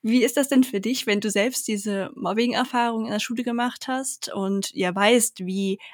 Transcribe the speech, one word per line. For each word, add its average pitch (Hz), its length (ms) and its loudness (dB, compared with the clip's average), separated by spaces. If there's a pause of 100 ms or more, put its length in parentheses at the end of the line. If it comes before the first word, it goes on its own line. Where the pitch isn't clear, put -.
Wie 226 220 4
ist 185 120 0
das 277 120 2
denn 262 160 6
für 202 160 -2
dich, 240 260 -2
wenn 208 140 2
du 214 100 -2
selbst 208 380 0
diese 202 480 -4
Mobbing-Erfahrung 233 920 0
in 214 60 -4
der 214 80 -2
Schule 240 240 -4
gemacht 240 440 -4
hast 262 440 -6
und 196 400 -2
ja 180 220 0
weißt, 208 520 4
wie 196 320 -2 (160)